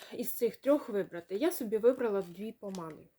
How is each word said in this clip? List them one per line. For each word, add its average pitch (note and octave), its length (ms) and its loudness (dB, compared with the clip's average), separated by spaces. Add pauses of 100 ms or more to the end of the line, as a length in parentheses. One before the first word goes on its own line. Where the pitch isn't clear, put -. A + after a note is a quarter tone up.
(140)
із - 180 -6
цих - 260 0
трьох C#4 320 2
вибрати. F#3 460 -4
Я D4 160 2
собі A3 260 -2
вибрала A3+ 440 4
дві F3+ 300 -8
помади. E3 560 -10 (120)